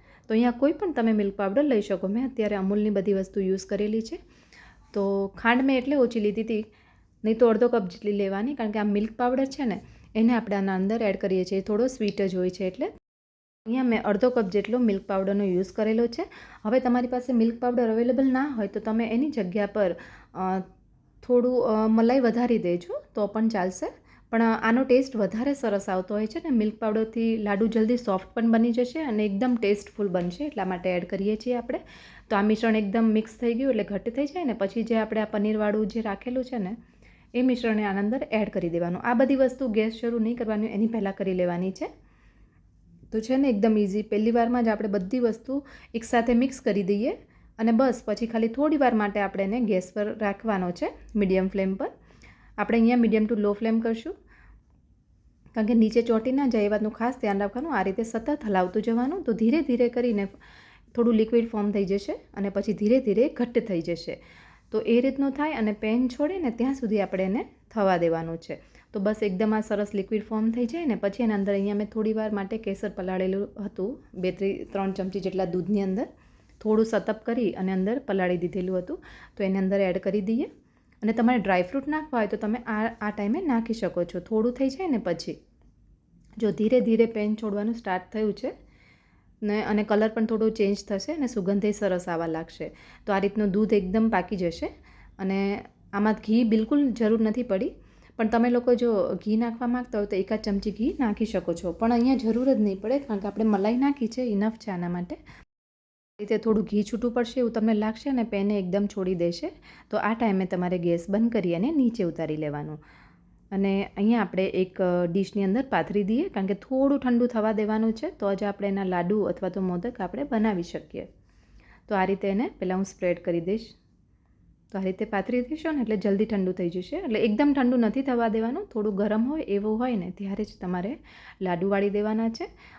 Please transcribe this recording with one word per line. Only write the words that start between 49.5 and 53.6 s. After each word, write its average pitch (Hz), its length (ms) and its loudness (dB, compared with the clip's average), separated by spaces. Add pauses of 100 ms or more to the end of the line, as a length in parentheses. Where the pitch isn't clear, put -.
ગેસ 190 340 0
પર 208 240 -4
રાખવાનો 196 520 -2
છે, 302 220 -4 (240)
મીડિયમ 190 320 2
ફ્લેમ 190 260 0
પર. 285 160 -4 (680)
આપણે 226 200 2
અહીંયા 233 180 6
મીડિયમ 220 300 4
ટુ 233 80 0
લો 208 180 2
ફ્લેમ 226 280 0